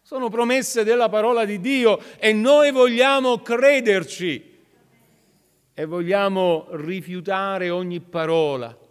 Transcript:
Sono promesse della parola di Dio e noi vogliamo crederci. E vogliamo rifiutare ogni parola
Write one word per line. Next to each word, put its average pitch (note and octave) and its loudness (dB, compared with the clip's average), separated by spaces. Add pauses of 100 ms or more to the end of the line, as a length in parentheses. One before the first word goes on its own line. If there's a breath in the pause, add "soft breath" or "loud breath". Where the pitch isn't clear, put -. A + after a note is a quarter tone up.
Sono B3+ -8
promesse A#3+ -2
della A3+ 2
parola A3 0
di G#3 -6
Dio A#3 0 (180 loud breath)
e G#3+ 2
noi C#4+ 4
vogliamo B3+ 2
crederci. A3+ 0 (1160)
E D3+ -8
vogliamo F3+ 0
rifiutare F3+ -6
ogni F3 -6
parola D#3 -2 (140)